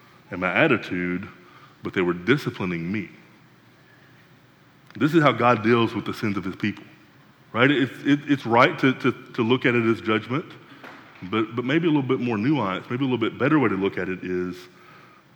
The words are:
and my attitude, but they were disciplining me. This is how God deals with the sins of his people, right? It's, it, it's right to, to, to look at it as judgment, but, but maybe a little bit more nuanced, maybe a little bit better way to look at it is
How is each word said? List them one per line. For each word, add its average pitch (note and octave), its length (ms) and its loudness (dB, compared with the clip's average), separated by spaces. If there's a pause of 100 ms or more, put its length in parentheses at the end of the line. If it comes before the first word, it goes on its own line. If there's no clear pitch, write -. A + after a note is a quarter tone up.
(300)
and F2+ 100 -8
my F2+ 140 -2
attitude, F#2+ 720 0 (540)
but F#2 100 -8
they G2+ 80 -2
were F2 140 0
disciplining F2+ 760 -4
me. G2 200 -6 (1800)
This C#3+ 200 0
is D#3+ 80 6
how C#3 100 6
God A#2 300 4
deals A#2 320 4
with G2 100 -6
the G2 100 -6
sins G2+ 220 -2
of F#2 80 -6
his F#2 120 -6
people, - 280 -4 (680)
right? B2 180 4
It's, C3+ 220 2 (120)
it, C#3+ 160 4 (100)
it's C#3 160 -2
right B2+ 320 4
to, C3 160 2
to, B2 180 0 (220)
to A#2+ 80 0
look B2+ 240 2
at A#2+ 80 2
it A#2+ 100 2
as A2 160 2
judgment, A2 460 -2 (800)
but, G#2+ 320 -4
but A#2+ 80 -4
maybe D#3+ 220 0
a D#3+ 40 2
little D3 120 2
bit B2+ 180 0
more A#2+ 160 -2
nuanced, G#2 540 -2
maybe B2+ 140 -2
a C3+ 40 0
little B2 100 0
bit G2+ 200 -2
better D3 200 2
way B2 100 4
to G2 80 -2
look F#2+ 220 -2
at F#2 100 -4
it F#2 140 -6
is F2+ 340 -6 (800)